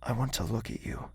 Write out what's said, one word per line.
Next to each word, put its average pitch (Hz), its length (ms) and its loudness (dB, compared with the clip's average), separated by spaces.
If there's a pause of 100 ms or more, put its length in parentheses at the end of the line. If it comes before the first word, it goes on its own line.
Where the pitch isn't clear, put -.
I - 100 0
want 127 220 4
to - 100 2
look 113 260 0
at - 140 -4
you. - 300 -4